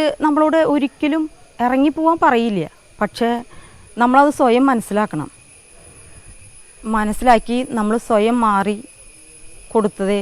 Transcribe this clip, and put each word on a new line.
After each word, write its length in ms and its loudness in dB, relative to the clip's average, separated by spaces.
നമ്മളോട് 360 2
ഒരിക്കലും 720 -2
ഇറങ്ങിപ്പോവാൻ 580 0
പറയില്ല. 480 0
പക്ഷേ 420 -4
നമ്മളത് 400 4
സ്വയം 320 2
മനസ്സിലാക്കണം. 580 -4
മനസ്സിലാക്കി 880 0
നമ്മൾ 260 -2
സ്വയം 440 0
മാറി 360 0
കൊടുത്തതേ 500 -2